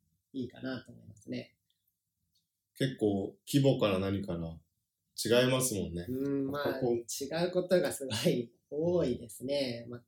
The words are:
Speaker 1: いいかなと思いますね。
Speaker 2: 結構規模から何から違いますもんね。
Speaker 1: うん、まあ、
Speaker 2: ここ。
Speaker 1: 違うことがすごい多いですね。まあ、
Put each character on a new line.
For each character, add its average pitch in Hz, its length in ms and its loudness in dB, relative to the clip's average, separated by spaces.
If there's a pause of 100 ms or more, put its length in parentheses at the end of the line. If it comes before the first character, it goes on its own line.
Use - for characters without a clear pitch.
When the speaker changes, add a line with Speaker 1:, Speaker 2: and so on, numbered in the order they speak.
(320)
Speaker 1:
い 135 140 -6
い 123 40 -8
か - 120 -18
な 127 240 -6
と 120 80 -20
思 113 80 -20
い 110 80 -20
ま - 80 -18
す - 120 -20
ね。 123 240 -8 (1200)
Speaker 2:
結 135 180 0
構 101 400 0 (100)
規 143 160 4
模 135 160 6
か 104 120 4
ら 92 100 2
何 98 220 0
か 90 140 -6
ら 85 40 -6 (840)
違 120 240 6
い 131 40 4
ま - 100 2
す - 140 0
も 87 140 -2
ん 85 40 -8
ね。 87 140 -4
Speaker 1:
う 131 220 -2
ん、 139 200 -2
ま 143 120 -4
あ、 135 140 -2
Speaker 2:
こ - 40 -6
こ。 120 160 2
Speaker 1:
違 156 500 -4
う 180 60 0
こ 180 120 0
と 180 180 4
が 127 100 0
す 135 160 -6
ご 120 220 2
い 120 200 0 (200)
多 165 340 2
い 123 140 0
で 120 100 -12
す - 160 -14
ね。 127 460 -2
ま 120 80 -10
あ、 120 100 -14